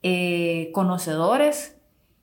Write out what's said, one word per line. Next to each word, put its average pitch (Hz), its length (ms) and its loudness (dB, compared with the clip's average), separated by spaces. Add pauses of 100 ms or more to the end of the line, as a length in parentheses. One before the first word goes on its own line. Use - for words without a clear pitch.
eh, 175 680 0
conocedores, 185 1040 0 (460)